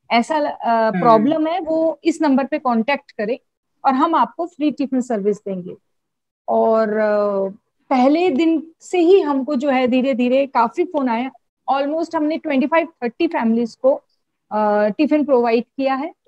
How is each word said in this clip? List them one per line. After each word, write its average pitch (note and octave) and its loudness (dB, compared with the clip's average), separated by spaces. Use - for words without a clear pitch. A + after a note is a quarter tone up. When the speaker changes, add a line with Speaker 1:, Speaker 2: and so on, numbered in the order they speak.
Speaker 1:
ऐसा, A#3+ 0
अ, - -6
Speaker 2:
हम्म। A3 0
Speaker 1:
problem C4 4
है, E4+ -4
वो D#4+ -2
इस D#4+ 0
number C4+ 2
पे D4 -6
contact C4 -2
करे A3 -6
और - 2
हम D#4+ 0
आपको E4 -2
free D4 -2
tiffin C4 -4
service G#3 -2
देंगे। F#3 -10
और, A3 2
अ, G#3 -2
पहले D4 2
दिन D#4+ 0
से - -4
ही F4+ 6
हमको C#4+ -2
जो C#4 -2
है B3+ 2
धीरे B3+ 0
धीरे B3 0
काफी B3 0
phone D4+ -4
आया, A#3+ -4
almost D4+ -2
हमने D#4 -2
ट्वेंटी C#4+ -2
फ़ाइव D#4+ 0
thirty - -6
families A#3 -2
को, C4 2
अ, G#3 0
tiffin D4 0
provide A#3+ 2
किया C4+ -4
है। D4+ -8